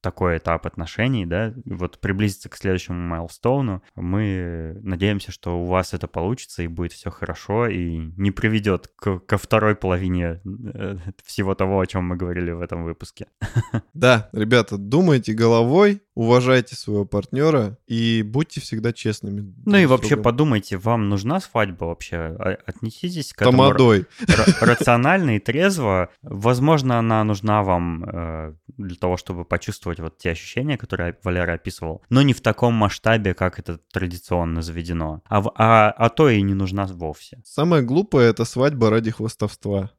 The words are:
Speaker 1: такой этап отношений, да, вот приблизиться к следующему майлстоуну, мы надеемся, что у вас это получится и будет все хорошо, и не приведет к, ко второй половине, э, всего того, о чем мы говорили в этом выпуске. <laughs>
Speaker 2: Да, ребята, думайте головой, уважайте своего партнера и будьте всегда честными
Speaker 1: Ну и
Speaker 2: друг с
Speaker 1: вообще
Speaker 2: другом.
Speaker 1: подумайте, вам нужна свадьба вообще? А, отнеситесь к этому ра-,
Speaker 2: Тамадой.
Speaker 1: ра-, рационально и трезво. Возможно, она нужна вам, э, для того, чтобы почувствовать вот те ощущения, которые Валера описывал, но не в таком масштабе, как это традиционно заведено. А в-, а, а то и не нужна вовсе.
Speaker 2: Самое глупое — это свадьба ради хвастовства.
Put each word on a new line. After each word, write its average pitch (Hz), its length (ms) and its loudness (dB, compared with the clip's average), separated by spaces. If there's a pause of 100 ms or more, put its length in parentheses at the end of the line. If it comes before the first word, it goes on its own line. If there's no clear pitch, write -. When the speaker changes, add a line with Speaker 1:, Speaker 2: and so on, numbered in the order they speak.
Speaker 1:
такой 90 360 -2
этап 82 300 -4
отношений, 107 580 -4
да, 104 280 -4 (120)
вот 90 360 -8
приблизиться 98 480 -2
к - 80 -20
следующему 92 420 -4
майлстоуну, 90 800 -4 (140)
мы 90 880 -4
надеемся, 95 480 -2
что 87 320 -6
у - 20 -4
вас 92 280 0
это 87 140 -8
получится 90 540 -6
и 85 60 -4
будет 85 240 -8
все - 180 -14
хорошо, 107 600 -4
и 85 480 -6
не 98 140 0
приведет 104 680 0
к, 95 220 -4
ко - 180 -2
второй 107 380 0
половине, 90 680 -2 (320)
э, 101 240 -8 (260)
всего 98 320 -4
того, 95 240 0
о 92 80 2
чем 92 240 -4
мы 90 60 -6
говорили 87 340 -4
в 85 100 -8
этом 87 220 -8
выпуске. - 440 -12 (120)
<laughs> - 440 -6 (100)
Speaker 2:
Да, 120 400 2
ребята, 107 440 2
думайте 123 560 2
головой, 120 680 4 (140)
уважайте 123 600 4
своего 104 300 -4
партнера 123 720 0 (100)
и 113 360 0
будьте 127 360 -4
всегда 117 320 -4
честными 101 640 -6 (120)
Speaker 1:
Ну 202 120 6
и 185 80 8
Speaker 2:
друг - 20 4
с 127 40 6
Speaker 1:
вообще 120 240 4
Speaker 2:
другом. 107 80 -4
Speaker 1:
подумайте, 117 540 0
вам 110 320 0
нужна 104 300 -2
свадьба 101 460 -4
вообще? 85 320 -8
А, 82 480 -4
отнеситесь 156 680 -8
к - 100 -6
этому 127 200 8
ра-, 135 140 6
Speaker 2:
Тамадой. 110 280 6 (220)
Speaker 1:
ра-, - 380 4
рационально 127 720 4
и - 20 0
трезво. 120 680 0 (140)
Возможно, 127 760 2
она 110 240 2
нужна 107 400 0
вам, 87 400 -2
э, 82 500 -10 (240)
для 95 180 -10
того, 90 220 -2
чтобы 87 280 -10
почувствовать - 540 -6
вот 80 180 -10
те 87 140 -4
ощущения, 131 460 -6
которые 87 460 -6
Валера 87 300 -2
описывал, 82 560 -10
но 127 140 6
не 139 100 4
в - 80 -4
таком 117 320 0
масштабе, 107 640 0
как 92 240 -4
это 85 200 -10 (140)
традиционно 87 720 -4
заведено. 82 640 -6
А 104 100 2
в-, 104 160 -2
а, 110 360 6
а 117 180 2
то 151 200 4
и 107 120 4
не 98 140 2
нужна 95 320 -4
вовсе. 85 580 -12
Speaker 2:
Самое 156 380 2
глупое — 127 480 4
это 113 120 -2
свадьба 127 460 2
ради 113 220 2
хвастовства. 104 880 -6